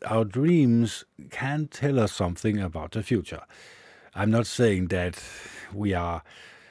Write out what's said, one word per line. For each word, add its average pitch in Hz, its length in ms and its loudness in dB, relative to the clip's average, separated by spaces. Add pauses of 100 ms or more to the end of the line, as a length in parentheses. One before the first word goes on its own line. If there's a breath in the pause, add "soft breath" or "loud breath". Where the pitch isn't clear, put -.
our 110 200 2
dreams 120 800 4 (260)
can 147 380 -4
tell 139 320 0
us 104 120 2
something 104 460 0
about 85 340 -6
the 110 100 -4
future. - 400 -2 (720 loud breath)
I'm 101 160 0
not 113 160 4
saying 98 420 2
that 90 340 -2 (500 loud breath)
we 101 220 -2
are 85 280 -4 (480 loud breath)